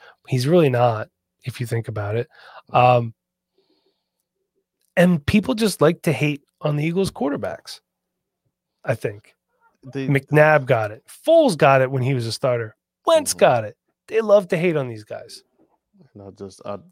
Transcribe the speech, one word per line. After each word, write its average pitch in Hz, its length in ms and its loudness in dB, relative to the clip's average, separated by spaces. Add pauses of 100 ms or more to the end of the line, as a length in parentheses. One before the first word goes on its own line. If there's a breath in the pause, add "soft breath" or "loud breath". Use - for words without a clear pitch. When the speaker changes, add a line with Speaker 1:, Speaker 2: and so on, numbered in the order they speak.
(280 soft breath)
Speaker 1:
He's 127 200 -2
really 160 220 4
not, 120 400 0 (340)
if - 160 -12
you 120 60 -6
think 113 220 -6
about 104 280 -6
it. 117 140 -4 (420 loud breath)
Um, 123 440 2 (1800)
and 175 300 2
people 214 300 -2
just 214 260 -2
like 170 220 2
to 170 80 0
hate 147 320 -4 (180)
on 151 140 -4
the 147 100 -4
Eagles 170 260 -4
quarterbacks, 113 680 -8 (1040)
I 127 120 -4
think. - 400 -12 (580)
Speaker 2:
They 135 140 -8
Speaker 1:
McNabb 143 580 2
got 113 260 -2
it. 113 160 -20
Foles 302 500 2
got 135 240 4
it 131 80 0
when 135 140 -4
he 135 100 0
was 120 140 -4
a 113 40 -8
starter. 120 440 -4 (300)
Wentz 320 260 2
Speaker 2:
Mm-hmm. 180 80 -6
Speaker 1:
got 131 240 4
it. 104 140 -14 (300)
They 220 140 -2
love 208 280 2
to 185 80 -2
hate 165 180 0
on 135 140 -4
these 110 160 -14
guys. - 380 -18 (720)
Speaker 2:
And 101 100 -20
I 98 80 -20
just, 95 340 -18
I, 101 140 -10 (120)